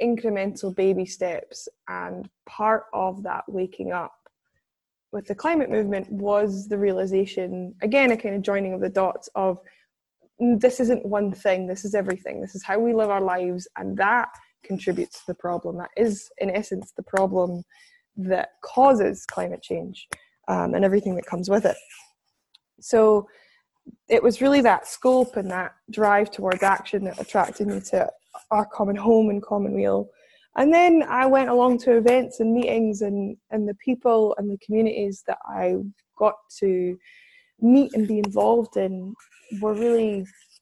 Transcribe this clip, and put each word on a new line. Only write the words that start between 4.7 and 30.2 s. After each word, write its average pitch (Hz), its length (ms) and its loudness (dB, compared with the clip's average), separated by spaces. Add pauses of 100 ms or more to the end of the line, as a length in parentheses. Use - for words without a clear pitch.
with 208 140 -10
the 202 80 -6
climate 302 360 -2
movement 202 400 -2
was 202 580 -2
the 208 80 -4
realization, 190 960 -2 (100)
again, 254 280 4
a 220 60 2
kind 208 180 -6
of 196 80 -4
joining 196 320 -2
of 190 60 -8
the 185 100 -2
dots 190 460 -2
of, 190 240 -2 (800)
"This 240 400 2
isn't 233 260 0
one 202 260 -2
thing, 185 360 -2
this 190 160 -10
is 202 100 -6
everything. 190 460 -4
This 190 160 -12
is 190 80 -12
how 202 160 -2
we 233 120 2
live 214 180 0
our 196 120 0
lives, 180 540 -4
and 196 200 -8
that 208 320 0 (360)
contributes 180 560 -6
to - 80 -16
the 175 60 -8
problem. 175 440 -8
That 175 180 -12
is, 208 320 -2 (100)
in 196 120 -2
essence, 190 460 -6
the - 80 -12
problem 185 580 -2 (540)
that 185 340 -4 (120)
causes 247 640 2
climate 180 380 -8
change, 180 460 -10 (400)
um, 180 260 -2
and 196 100 2
everything 190 300 0
that 175 120 -10
comes 180 220 -8
with 202 160 2
it." 175 120 0 (1000)
So 214 480 4 (800)
it 226 140 4
was 233 200 2
really 277 180 4
that 226 260 2
scope 254 500 0
and 190 140 -6
that 180 220 -8 (180)
drive 208 400 2
towards 185 320 -2
action 196 420 0
that 180 160 -8
attracted - 480 -2
me 196 120 -4
to - 300 -2 (400)
Our 214 160 0
Common 202 300 -2
Home 220 340 4
and 202 120 -4
Commonweal. 202 680 -2 (460)